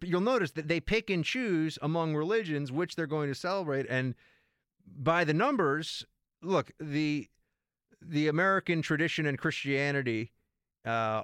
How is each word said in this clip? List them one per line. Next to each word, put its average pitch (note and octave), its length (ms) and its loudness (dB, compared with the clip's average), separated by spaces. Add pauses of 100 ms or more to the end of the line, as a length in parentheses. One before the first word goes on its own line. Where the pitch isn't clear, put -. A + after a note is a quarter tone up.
you'll F3+ 200 0
notice A3 320 2
that D3+ 140 -6
they E3 120 2
pick A3 320 0
and E3+ 120 2
choose F3 600 0
among D#3+ 320 0
religions D#3 560 0
which E3 240 -2
they're E3 100 -2
going D3 240 -2
to C3+ 60 -4
celebrate. E3+ 520 -2
And B2+ 280 0 (720)
by E3 360 2
the D3+ 120 2
numbers, E3+ 680 0 (380)
look, E3+ 380 0
the, D3 500 -2 (720)
the D3+ 260 0
American F3 540 2
tradition D#3 460 0
and C3+ 100 0
Christianity, C#3 920 -2 (520)
uh, A2+ 400 -2